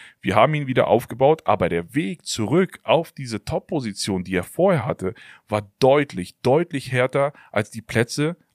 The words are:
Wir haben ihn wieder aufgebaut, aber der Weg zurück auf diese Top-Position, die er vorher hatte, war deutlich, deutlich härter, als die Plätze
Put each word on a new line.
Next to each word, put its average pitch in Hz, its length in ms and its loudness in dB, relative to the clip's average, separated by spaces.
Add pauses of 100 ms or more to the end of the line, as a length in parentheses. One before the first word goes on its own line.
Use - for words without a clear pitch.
(220)
Wir 95 160 0
haben 135 160 6
ihn 147 120 -4
wieder 127 220 0
aufgebaut, 127 580 2
aber 95 220 2
der 85 260 -4
Weg 175 320 -6
zurück 135 580 -2
auf 143 280 0
diese 117 320 -10
Top-Position, 113 800 -6
die 92 100 -10
er 90 120 -2
vorher 165 400 0
hatte, 95 280 -4 (360)
war 104 200 -4 (100)
deutlich, 131 600 2
deutlich 139 540 0
härter, 139 400 0 (180)
als 107 180 -2
die 110 120 -14
Plätze 147 560 -2 (160)